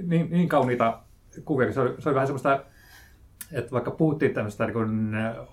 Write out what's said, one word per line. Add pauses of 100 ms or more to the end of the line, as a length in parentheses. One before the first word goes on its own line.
niin,
niin
kauniita (460)
kuvia,
se
oli,
se
oli
vähän
semmoista, (880)
että
vaikka
puhuttiin
tämmöistä
niin
kuin,
äh, (180)